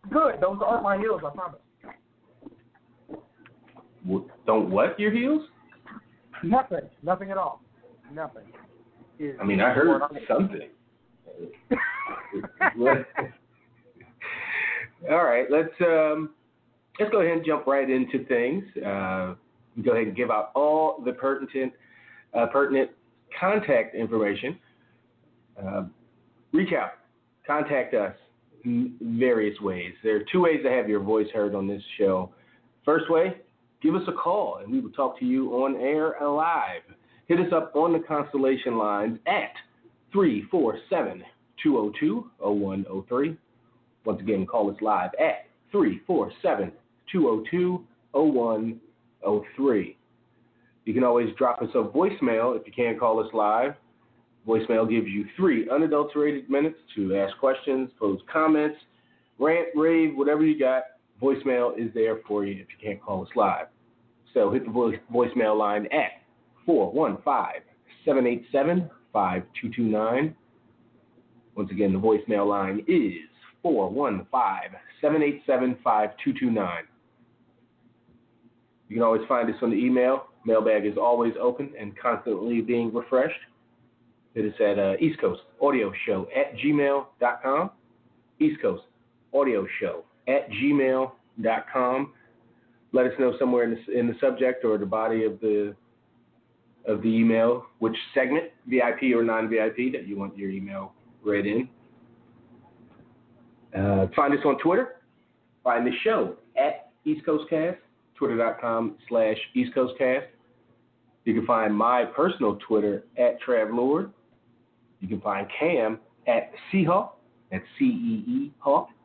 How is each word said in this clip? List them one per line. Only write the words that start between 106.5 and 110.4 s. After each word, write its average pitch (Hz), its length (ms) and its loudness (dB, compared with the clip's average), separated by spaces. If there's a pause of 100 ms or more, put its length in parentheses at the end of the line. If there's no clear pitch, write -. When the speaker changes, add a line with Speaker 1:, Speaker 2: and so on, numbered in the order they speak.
Speaker 2:
at - 360 -2 (120)
East 151 220 -4
Coast 151 240 -2
Cast, 170 280 -2 (380)
twitter 120 220 -2
dot 113 240 0
com 113 340 -2 (140)
slash 110 280 2 (180)
East 123 180 0
Coast 127 240 0
Cast. 135 280 0 (960)